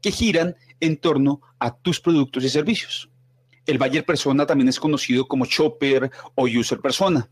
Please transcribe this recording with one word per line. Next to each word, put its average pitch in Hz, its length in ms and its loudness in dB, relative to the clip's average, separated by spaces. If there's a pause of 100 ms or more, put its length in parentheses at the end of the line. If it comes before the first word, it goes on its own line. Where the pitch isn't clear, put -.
que 202 80 -2
giran 175 440 0 (240)
en 160 180 0
torno 139 440 2 (160)
a 120 180 -4
tus - 240 -4
productos 139 440 0
y 131 60 0
servicios. 151 600 -4 (560)
El 135 140 0
buyer 135 260 0
persona 143 400 2
también 139 240 4
es 127 100 -2
conocido 135 480 0
como 131 180 -2
shopper 139 680 0 (240)
o 131 80 0
user 117 360 0
persona. 147 520 0